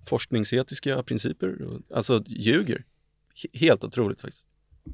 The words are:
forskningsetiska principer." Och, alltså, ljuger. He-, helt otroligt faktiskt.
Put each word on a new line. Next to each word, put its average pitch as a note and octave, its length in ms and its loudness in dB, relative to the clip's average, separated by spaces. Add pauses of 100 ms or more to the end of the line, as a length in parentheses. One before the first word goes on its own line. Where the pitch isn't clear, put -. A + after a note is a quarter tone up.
forskningsetiska B2+ 920 0
principer." - 580 -2
Och, - 360 -10
alltså, A2+ 280 2
ljuger. C3 580 0 (600)
He-, - 160 -10
helt C3 240 6
otroligt G#2 380 -2
faktiskt. - 240 -16 (480)